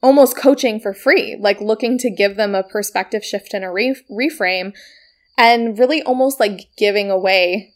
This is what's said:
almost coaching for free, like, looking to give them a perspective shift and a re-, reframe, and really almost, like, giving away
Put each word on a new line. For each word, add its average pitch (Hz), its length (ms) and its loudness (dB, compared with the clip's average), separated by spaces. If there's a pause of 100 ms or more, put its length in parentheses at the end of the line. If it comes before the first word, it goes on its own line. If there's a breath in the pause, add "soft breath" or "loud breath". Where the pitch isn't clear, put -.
almost 269 340 4
coaching 262 440 2
for 202 120 -6
free, - 460 0
like, 202 220 -2
looking 220 360 -2
to 240 140 -2
give 202 260 -2
them 208 180 -2
a 190 100 -2
perspective 208 600 -6
shift - 300 -10
and 190 100 -6
a 185 60 -8
re-, 226 240 -2 (160)
reframe, 202 640 -4 (640 soft breath)
and 233 400 2
really 262 240 2
almost, 262 380 -2
like, 208 360 -2
giving 202 340 0
away 190 640 0